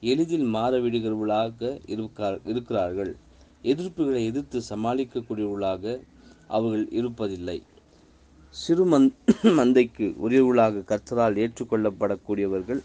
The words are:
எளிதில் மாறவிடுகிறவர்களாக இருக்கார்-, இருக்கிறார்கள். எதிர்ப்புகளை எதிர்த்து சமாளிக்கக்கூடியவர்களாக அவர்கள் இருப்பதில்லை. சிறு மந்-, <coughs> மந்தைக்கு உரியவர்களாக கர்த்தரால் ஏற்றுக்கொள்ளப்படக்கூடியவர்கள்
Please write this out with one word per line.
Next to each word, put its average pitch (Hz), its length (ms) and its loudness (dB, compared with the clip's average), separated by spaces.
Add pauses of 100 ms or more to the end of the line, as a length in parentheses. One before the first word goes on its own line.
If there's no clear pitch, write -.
எளிதில் 156 420 0
மாறவிடுகிறவர்களாக 117 1400 -2
இருக்கார்-, 107 580 -6
இருக்கிறார்கள். 98 720 -4 (460)
எதிர்ப்புகளை 143 640 -2
எதிர்த்து 127 440 -6
சமாளிக்கக்கூடியவர்களாக 107 1300 -4 (480)
அவர்கள் 110 400 -2
இருப்பதில்லை. 101 760 -6 (880)
சிறு 170 340 0
மந்-, 139 300 6 (120)
<coughs> 208 320 6
மந்தைக்கு 123 580 2
உரியவர்களாக 113 680 4
கர்த்தரால் 107 500 0
ஏற்றுக்கொள்ளப்படக்கூடியவர்கள் 104 1500 -2